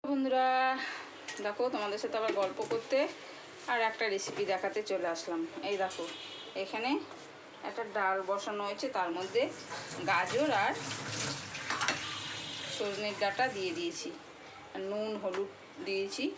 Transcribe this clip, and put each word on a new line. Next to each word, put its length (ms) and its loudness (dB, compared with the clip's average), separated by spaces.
বন্ধুরা, 380 6
দেখো, 180 0
তোমাদের 280 0
সাথে 180 -2
আবার 200 2
গল্প 180 0
করতে 260 2
আর 80 4
একটা 240 0
রেসিপি 300 0
দেখাতে 260 0
চলে 240 2
আসলাম। 260 -2
এই 140 2
দেখো, 220 -2
এখানে 260 -2
একটা 140 -4
ডাল 200 4
বসানো 380 0
হয়েছে, 200 -2
তার 200 4
মধ্যে 240 2
গাজর 400 4
আর 100 4
সজনের 440 0
ডাঁটা 240 4
দিয়ে 220 0
দিয়েছি, 320 -2
আর 80 -4
নুন 200 0
হলুদ 280 0
দিয়েছি। 380 0